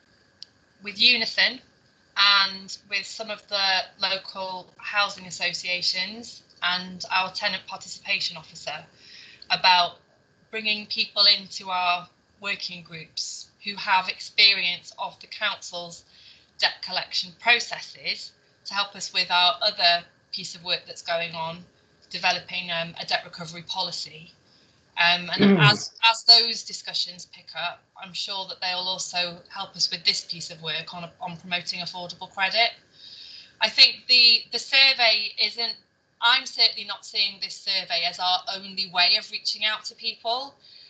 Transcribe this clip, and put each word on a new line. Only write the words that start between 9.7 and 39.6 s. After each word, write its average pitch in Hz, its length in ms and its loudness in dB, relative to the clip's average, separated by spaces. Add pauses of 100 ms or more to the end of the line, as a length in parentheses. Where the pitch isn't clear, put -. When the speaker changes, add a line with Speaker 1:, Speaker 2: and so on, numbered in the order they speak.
Speaker 1:
bringing 214 360 -4
people 208 380 -2 (140)
into 196 320 -12
our 180 380 0 (320)
working 190 420 -8
groups - 680 -12 (160)
who 202 100 -6
have 185 320 2
experience 190 920 2
of 190 220 -8
the - 80 -20
council's 175 800 -6 (520)
debt - 260 0
collection - 480 -6 (100)
processes 196 880 -2 (320)
to - 100 -14
help 196 220 -4
us - 180 -10
with 180 160 -2
our 180 320 4
other 175 440 2 (260)
piece 185 240 -10
of 170 80 -18
work 175 240 -4
that's - 140 -16
going 170 340 -4
on, 165 300 -8 (440)
developing, 180 600 -4
um, 170 300 -4
a 185 40 -12
debt - 200 -2
recovery 170 380 -14
policy. 170 680 -10 (680)
Um, 175 320 4
and 185 140 2
Speaker 2:
Mm. 196 160 8 (120)
Speaker 1:
as, 202 200 -2 (180)
as 226 140 2
those 226 400 6
discussions 180 720 -8
pick 175 200 -20
up, 170 300 -6 (180)
I'm 185 120 -14
sure 190 340 -8
that - 140 -16
they'll 180 160 -4 (100)
also 175 500 -4 (120)
help 196 260 -12
us - 160 0
with 175 140 -8
this 202 180 0
piece 170 280 -12
of 160 100 -14
work 160 320 -6
on, 170 160 -10 (100)
on 180 160 -10
promoting 175 460 -6
affordable 180 520 -10
credit. 196 380 2 (880)
I 220 80 4
think 240 400 4
the, 247 360 8 (100)
the 233 60 -6
survey 247 720 4 (100)
isn't, 220 320 -4 (460)
I'm 254 240 4
certainly 233 400 -2
not 202 200 -12
seeing 196 360 -4
this 185 140 -10
survey 185 520 -4
as 175 120 -6
our 180 200 2 (160)
only 190 380 -8
way 175 260 4
of - 120 -10
reaching 214 340 -4